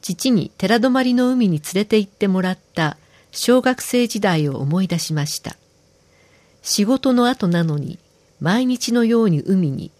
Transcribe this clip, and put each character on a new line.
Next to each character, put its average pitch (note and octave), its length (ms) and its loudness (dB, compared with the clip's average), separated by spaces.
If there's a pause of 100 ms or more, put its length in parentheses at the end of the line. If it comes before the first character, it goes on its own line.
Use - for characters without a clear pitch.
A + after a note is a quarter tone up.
父 A3+ 300 -4
に F#3+ 260 0
寺 G#3+ 220 0
泊 B3+ 340 2
の B3 160 2
海 B3 180 2
に D#3+ 120 0
連 - 160 -12
れ G3+ 100 0
て G#3+ 140 2
行 G3 80 -2
っ - 40 -20
て - 160 -2
も F#3+ 140 0
ら F#3 120 -2
っ - 40 -8 (160)
た D#3 240 -4 (340)
小 B3+ 300 2
学 B3+ 220 -2
生 B3 240 0
時 A3 120 -6
代 E3 300 0
を C3+ 80 -6
思 D3+ 240 -2
い F#3+ 60 0
出 E3+ 100 -4
し D#3+ 160 -6
ま D3 140 -2
し - 160 -10
た。 - 140 -14 (1040)
仕 - 220 0
事 C4 280 0
の A#3+ 140 2
後 B3 200 -2
な E3+ 160 2
の D3+ 140 -2
に、 D#3 220 -8 (400)
毎 G3+ 260 0
日 B3 280 -2
の A#3+ 120 2
よ A3+ 200 2
う G3+ 40 4
に D3+ 140 2
海 F#3 260 0
に。 - 300 -8